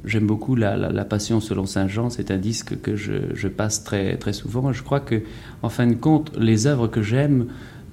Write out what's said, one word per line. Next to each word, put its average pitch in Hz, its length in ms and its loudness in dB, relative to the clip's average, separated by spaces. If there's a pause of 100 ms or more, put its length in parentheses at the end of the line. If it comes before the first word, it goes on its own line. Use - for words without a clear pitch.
J'aime 107 200 2
beaucoup 107 300 2
la, 107 220 2
la, 101 120 0
la 101 140 0
Passion 107 380 0
selon 98 240 -2
Saint 95 240 0
Jean, 113 200 -2
c'est - 220 -4
un 95 60 0
disque 110 420 -4
que - 160 -4
je, 104 160 -4 (220)
je 98 160 -4
passe 104 340 -2
très, 95 320 0
très 101 180 -4
souvent. 127 380 -2
Je - 120 -4
crois 139 180 0
que, 113 220 0 (400)
en 117 60 -2
fin 120 180 2
de 117 80 6
compte, 156 440 4
les 110 280 4
œuvres 123 200 2
que 113 140 0
j'aime, 127 460 4 (460)